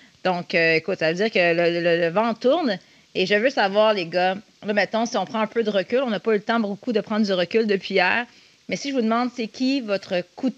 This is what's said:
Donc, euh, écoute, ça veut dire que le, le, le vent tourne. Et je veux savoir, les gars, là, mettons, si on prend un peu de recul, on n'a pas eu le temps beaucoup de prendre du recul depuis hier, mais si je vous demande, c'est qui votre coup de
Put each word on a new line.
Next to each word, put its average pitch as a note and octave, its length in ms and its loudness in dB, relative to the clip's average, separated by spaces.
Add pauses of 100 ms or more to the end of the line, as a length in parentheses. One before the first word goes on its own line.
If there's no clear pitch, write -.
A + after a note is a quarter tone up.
(260)
Donc, F3+ 280 -4
euh, E3 220 4
écoute, F3 240 -2
ça D#3+ 120 0
veut F3 60 -2
dire A3 140 0
que F3 240 4
le, E3+ 260 2
le, E3+ 200 2
le E3+ 80 2
vent A3 240 0
tourne. B3+ 440 0 (380)
Et F#3 100 0
je G3 100 0
veux A3 140 4
savoir, G#3+ 440 2
les F3+ 120 -4
gars, F3+ 320 0 (280)
là, G#3 80 -2
mettons, G#3 320 0
si A3+ 120 -4
on F#3+ 80 -2
prend G#3 140 -4
un G#3+ 80 0
peu A#3 160 -2
de G#3 80 -4
recul, G3+ 280 0
on C4+ 100 -2
n'a F#3+ 100 -2
pas A3+ 140 -2
eu G#3 60 2
le G3 40 -14
temps A#3 160 0
beaucoup G3+ 320 -4
de G#3 80 0
prendre G#3+ 260 -2
du G3 80 0
recul F3+ 340 0
depuis F#3+ 280 -2
hier, G3+ 320 2 (420)
mais - 60 -4
si C#4+ 140 -6
je C4+ 60 -4
vous B3+ 60 0
demande, A3+ 340 0
c'est A3+ 120 -6
qui C4+ 340 -2
votre G3 400 -4 (140)
coup C4 140 -2
de - 80 -6